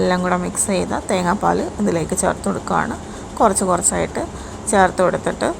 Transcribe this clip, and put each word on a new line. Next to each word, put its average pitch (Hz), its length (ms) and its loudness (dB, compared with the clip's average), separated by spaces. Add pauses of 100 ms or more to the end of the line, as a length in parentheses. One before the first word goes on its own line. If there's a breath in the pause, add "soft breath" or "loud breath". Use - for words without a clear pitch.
എല്ലാം 185 240 2
കൂടെ 180 200 2
മിക്സ് - 320 -2
ചെയ്ത 180 180 0 (160)
തേങ്ങാപ്പാൽ 180 480 2 (220)
ഇതിലേക്ക് 175 420 0
ചേർത്ത് 180 260 0
കൊടുക്കുകയാണ്. 160 480 -2 (420 loud breath)
കുറച്ച് 202 320 4
കുറച്ചായിട്ട് 175 520 0 (480 loud breath)
ചേർത്ത് 190 360 4
കൊടുത്തിട്ട് - 420 -2 (120)